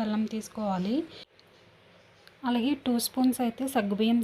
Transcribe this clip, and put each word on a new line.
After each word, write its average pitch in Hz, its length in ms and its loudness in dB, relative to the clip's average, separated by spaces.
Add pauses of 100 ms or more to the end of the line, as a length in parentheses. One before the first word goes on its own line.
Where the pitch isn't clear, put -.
బెల్లం 214 240 0 (120)
తీసుకోవాలి. 214 600 -2 (1500)
అలాగే 240 220 2 (120)
టూ 254 100 0 (120)
స్పూన్స్ 254 400 2
అయితే 233 280 -2
సగ్గుబియ్యం 220 500 2